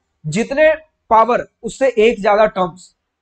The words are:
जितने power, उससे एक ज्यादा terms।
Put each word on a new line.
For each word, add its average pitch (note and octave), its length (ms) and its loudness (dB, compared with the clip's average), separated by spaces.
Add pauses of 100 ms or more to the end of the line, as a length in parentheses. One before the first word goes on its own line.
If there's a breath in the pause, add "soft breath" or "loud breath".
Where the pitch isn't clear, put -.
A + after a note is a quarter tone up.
(260)
जितने C4+ 480 0 (360)
power, A3+ 380 0 (140)
उससे C4 260 -4
एक A3+ 320 0
ज्यादा G#3 260 2
terms। F3+ 500 -8 (240)